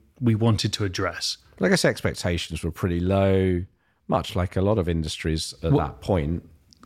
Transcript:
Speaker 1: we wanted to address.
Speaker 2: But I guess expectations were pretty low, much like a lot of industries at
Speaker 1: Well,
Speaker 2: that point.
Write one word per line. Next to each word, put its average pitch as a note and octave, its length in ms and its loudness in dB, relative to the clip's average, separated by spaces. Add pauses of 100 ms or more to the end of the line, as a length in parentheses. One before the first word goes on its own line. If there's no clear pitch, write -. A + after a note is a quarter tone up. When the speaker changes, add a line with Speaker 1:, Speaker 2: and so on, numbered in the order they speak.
(200)
Speaker 1:
we A#2 140 4
wanted A2 380 2
to G#2+ 120 -4
address. F#2 520 -4 (220)
Speaker 2:
But F#3+ 80 0
I - 20 4
guess F#3+ 160 2
expectations F2 800 -2
were E2+ 80 -4
pretty F2 260 -2
low, F#2+ 640 2 (460)
much G#2+ 260 -2
like F#2 220 -2
a F#2 60 0
lot G#2 160 2
of E2+ 100 0
industries D#2+ 640 -2 (100)
at E2 80 0
Speaker 1:
Well, E2 160 2
Speaker 2:
that - 140 -12
point. E2+ 480 -2 (380)